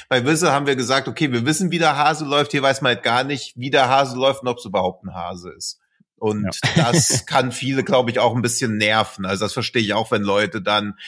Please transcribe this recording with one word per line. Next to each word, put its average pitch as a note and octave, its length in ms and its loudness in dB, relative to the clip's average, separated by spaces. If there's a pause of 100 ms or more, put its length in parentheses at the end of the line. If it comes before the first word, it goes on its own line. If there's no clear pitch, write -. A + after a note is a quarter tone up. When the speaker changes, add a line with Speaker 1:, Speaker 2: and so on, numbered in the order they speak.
Speaker 1:
bei B2+ 180 2
Whistle D#3 280 2
haben C#3 140 0
wir C#3 100 2
gesagt, C3+ 320 0
"Okay, C3 240 -2
wir A#2 120 0
wissen, D#3 240 0
wie E3+ 100 -2
der D3+ 180 2
Hase D3+ 260 2
läuft." C#3+ 280 0
Hier C#3 100 0
weiß C3+ 200 2
man B2 140 2
halt - 80 -6
gar B2 220 2
nicht, C#3 320 -8
wie B2 120 -8
der C3+ 200 4
Hase C3 280 2
läuft C3+ 260 0
und B2+ 40 -6
ob's A#2+ 160 -4
überhaupt F#2 400 -2
ein F#2 100 -12
Hase F2+ 380 -12
ist. - 280 -12 (360)
Und G#2+ 300 -2
Speaker 2:
Ja. F#2 60 -4 (100)
<laughs> C#3+ 320 2
Speaker 1:
das C#3+ 320 2
kann C3 260 0
viele, C3 320 -2
glaub B2+ 260 2
ich, A#2 100 -2
auch A#2 180 2
ein B2 40 0
bisschen A#2 360 -2
nerven. G#2+ 480 0
Also F#2+ 180 -2
das G#2 80 -2
verstehe - 300 -2
ich G#2 120 0
auch, G#2+ 180 -2
wenn A2 100 2
Leute G2+ 400 0
dann G#2 320 -2 (140)